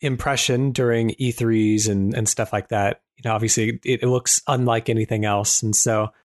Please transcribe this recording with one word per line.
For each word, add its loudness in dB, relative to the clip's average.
impression 0
during 0
E -2
threes 2
and, 0
and -2
stuff -4
like -4
that. -2
You -6
know, 0
obviously, 0
it, -2
it 0
looks 0
unlike 0
anything 0
else. 0
And 0
so 0